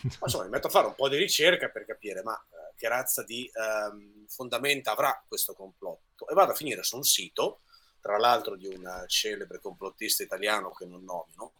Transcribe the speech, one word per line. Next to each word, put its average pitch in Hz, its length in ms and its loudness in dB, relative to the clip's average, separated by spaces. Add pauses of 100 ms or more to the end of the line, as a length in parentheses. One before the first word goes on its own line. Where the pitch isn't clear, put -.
(240)
insomma, 131 200 -2
mi 92 60 -8
metto 147 180 -2
a - 40 0
fare 202 160 6
un - 80 -4
po' 135 120 2
di 139 100 2
ricerca 156 520 4
per 104 160 -10
capire, 101 380 -8
ma, 110 120 -4
eh, - 400 -16
che 117 140 -4
razza 123 340 0
di, 120 300 -8
ehm, 107 720 -4
fondamenta 123 640 0
avrà 131 360 2
questo 98 260 -4
complotto? - 720 -14
E 143 60 -4
vado 190 180 8
a - 40 -2
finire 110 280 -4
su - 140 -2
un 143 60 -8
sito, - 580 0 (400)
tra 101 180 0
l'altro 113 360 4
di 92 120 -14
un 92 400 -10
celebre 101 520 -2
complottista 98 640 -4
italiano 98 500 0
che - 140 -16
non 90 180 -18
nomino, 92 560 -12